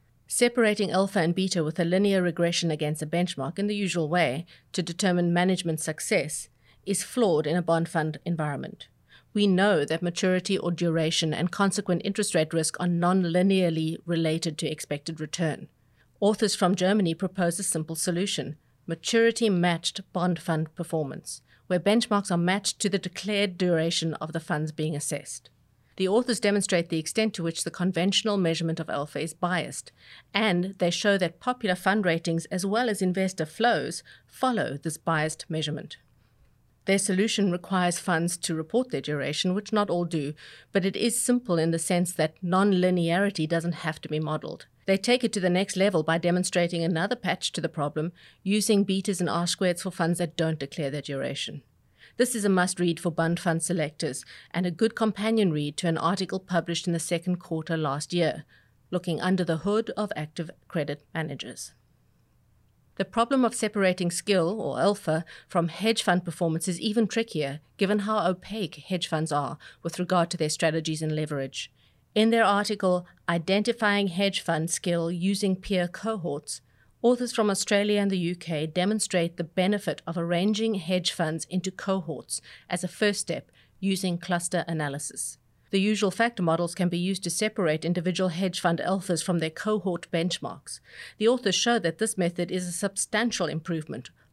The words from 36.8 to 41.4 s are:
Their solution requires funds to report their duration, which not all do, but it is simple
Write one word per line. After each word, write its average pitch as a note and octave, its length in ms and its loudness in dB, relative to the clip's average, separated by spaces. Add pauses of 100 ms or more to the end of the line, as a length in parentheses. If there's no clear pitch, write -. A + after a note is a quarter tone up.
Their G3 140 4
solution G3 520 2
requires F3 460 0
funds E3+ 400 0
to - 180 -4
report A3+ 360 -2
their C#3 100 -2
duration, D3 540 -2
which G3+ 180 -6
not G#3 160 2
all F3 160 0
do, D3+ 280 -4 (380)
but F#3 140 2
it G3 100 -2
is A#3 240 0
simple B3 380 0